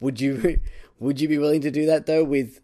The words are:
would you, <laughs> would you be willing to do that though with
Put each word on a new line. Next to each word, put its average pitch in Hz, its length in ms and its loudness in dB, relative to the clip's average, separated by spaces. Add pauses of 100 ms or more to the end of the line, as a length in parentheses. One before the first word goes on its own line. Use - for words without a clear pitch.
would 127 200 -4
you, 139 400 0 (200)
<laughs> - 180 -20
would 135 220 -2
you 151 80 0
be 151 100 2
willing 151 240 2
to 147 80 -2
do 151 160 0
that 156 200 2
though 160 180 2
with 135 400 -2